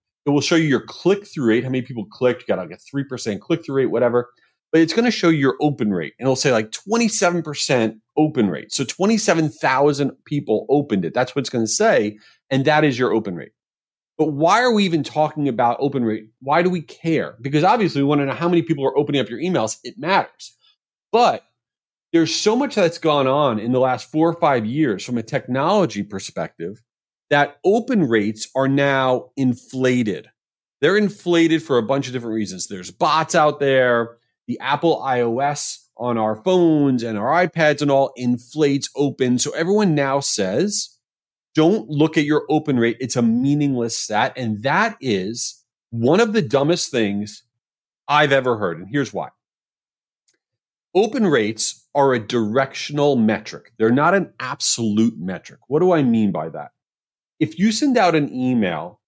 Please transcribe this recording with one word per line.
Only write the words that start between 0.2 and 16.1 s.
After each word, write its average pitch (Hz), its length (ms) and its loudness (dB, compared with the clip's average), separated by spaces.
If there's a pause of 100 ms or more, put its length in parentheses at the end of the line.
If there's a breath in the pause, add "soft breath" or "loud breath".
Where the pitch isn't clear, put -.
It 143 60 0
will 143 100 2
show - 140 0
you 160 120 2
your 131 140 2
click-through 190 640 -4
rate, 117 180 2
how 131 60 -6
many 127 140 -4
people 117 220 -10
clicked. 123 360 -2
You - 60 -20
got, 95 100 -2
like, 90 140 -10
a 92 60 -18
three - 260 -8
percent 117 360 -8
click-through - 360 -6
rate, 127 160 0
whatever. 120 400 0 (400)
But 160 100 4
it's 165 120 0
gonna 233 180 2
show - 180 0
your 139 320 2
open 127 300 0
rate. 87 260 -4
And 117 80 -6
it'll 131 100 2
say, 135 160 0
like, 110 200 0
twenty-seven 196 720 0
percent 131 540 -2 (200)
open 139 320 2
rate. - 240 -10
So 139 100 -4
twenty-seven 175 680 0
thousand 139 640 0 (120)
people 143 420 -2
opened 131 380 0
it. 82 80 -6
That's 123 220 -2
what 143 60 -4
it's 127 100 -8
gonna 113 160 -2
say. 131 500 0 (320 soft breath)
And 135 160 0
that 151 180 4
is 139 140 2
your 117 160 0
open 107 220 -2
rate. 73 160 -14 (680)
But 156 160 0
why 170 300 2
are 247 100 2
we 208 120 2
even 165 180 0
talking 151 440 -2
about 120 320 0
open 135 240 -2
rate? 110 260 -4 (100)